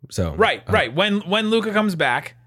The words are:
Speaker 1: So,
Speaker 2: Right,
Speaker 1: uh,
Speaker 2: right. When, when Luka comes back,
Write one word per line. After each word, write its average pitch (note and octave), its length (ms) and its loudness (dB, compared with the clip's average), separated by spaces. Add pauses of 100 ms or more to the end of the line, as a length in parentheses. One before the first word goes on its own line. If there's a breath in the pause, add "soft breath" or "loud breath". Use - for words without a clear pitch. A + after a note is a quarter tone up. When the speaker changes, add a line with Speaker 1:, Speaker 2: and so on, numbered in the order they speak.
Speaker 1:
So, E2+ 260 -2
Speaker 2:
Right, F#3 320 2
Speaker 1:
uh, - 40 -4
Speaker 2:
right. C3+ 220 0
When, G3+ 280 0
when G#3+ 280 -2
Luka A3 240 0
comes G#3 220 2
back, C#3 400 -2 (120)